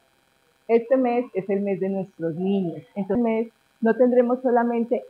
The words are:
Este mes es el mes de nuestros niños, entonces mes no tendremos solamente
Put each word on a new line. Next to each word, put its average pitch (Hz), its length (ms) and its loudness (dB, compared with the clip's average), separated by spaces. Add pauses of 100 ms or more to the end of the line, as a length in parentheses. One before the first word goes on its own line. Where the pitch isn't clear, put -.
(680)
Este 233 300 2
mes 247 360 0
es 190 160 -4
el 202 120 0
mes 196 180 -2
de 190 100 -2
nuestros 185 460 -4
niños, 180 480 -2 (120)
entonces 214 280 -2
mes 226 240 0 (320)
no 220 160 2
tendremos 247 460 2
solamente 233 680 0